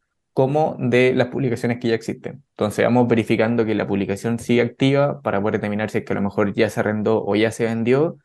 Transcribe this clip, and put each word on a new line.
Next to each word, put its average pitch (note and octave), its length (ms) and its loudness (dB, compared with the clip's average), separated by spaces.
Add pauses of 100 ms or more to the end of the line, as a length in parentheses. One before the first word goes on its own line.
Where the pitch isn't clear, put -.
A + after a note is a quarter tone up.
(320)
como D3 460 0
de B2+ 360 4
las B2+ 140 2
publicaciones A#2+ 500 -2
que A#2 100 -4
ya A2+ 60 2
existen. - 480 -8 (100)
Entonces G#2+ 320 0
vamos A#2+ 240 4
verificando A2+ 560 2
que G#2+ 100 -2
la G2+ 120 -2
publicación G2+ 520 -2
sigue A#2+ 240 2
activa C#3 600 0
para G#2 180 -2
poder G#2+ 180 0
determinar G#2 320 -4
si A#2 80 -4
es G2+ 60 -4
que - 80 -6
a G2+ 40 -2
lo G2+ 60 -2
mejor G2+ 320 -2
ya A2 160 2
se A#2 100 -4
arrendó G#2+ 440 0
o G2+ 120 0
ya A2 140 2
se A2+ 160 -2
vendió. A#2+ 580 0